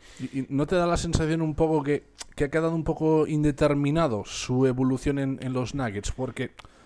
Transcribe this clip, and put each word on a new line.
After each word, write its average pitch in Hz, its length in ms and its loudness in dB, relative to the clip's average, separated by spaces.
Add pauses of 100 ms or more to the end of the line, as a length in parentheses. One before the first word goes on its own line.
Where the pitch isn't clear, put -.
(200)
¿Y, 131 200 -6
y 131 100 -4
no 139 160 0
te 185 100 0
da 175 120 2
la 170 100 2
sensación 160 440 0
un 151 140 -2
poco 160 280 2
que, 143 240 -2 (280)
que 147 100 -2
ha 135 40 -2
quedado 165 240 0
un 165 100 -2
poco 156 440 2
indeterminado 147 1000 2
su 127 400 0
evolución 131 540 0
en, 135 220 -2
en 131 120 -4
los 127 220 -4
Nuggets? 104 360 -4
Porque 127 400 -6 (340)